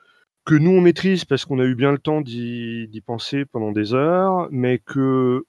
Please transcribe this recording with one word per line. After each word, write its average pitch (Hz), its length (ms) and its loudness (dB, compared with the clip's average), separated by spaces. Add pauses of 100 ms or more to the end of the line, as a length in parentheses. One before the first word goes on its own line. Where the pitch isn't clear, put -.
(460)
que 160 100 4
nous, 156 160 4
on 185 100 6
maîtrise 175 440 2
parce 139 200 -2
qu'on 135 140 -2
a 127 60 2
eu 127 100 0
bien 139 160 2
le 139 80 0
temps 151 220 -2
d'y, 117 640 -8
d'y 107 140 -16
penser 131 440 -6
pendant 110 260 -6
des 107 220 -2
heures, 180 560 0
mais 123 300 0
que 131 680 0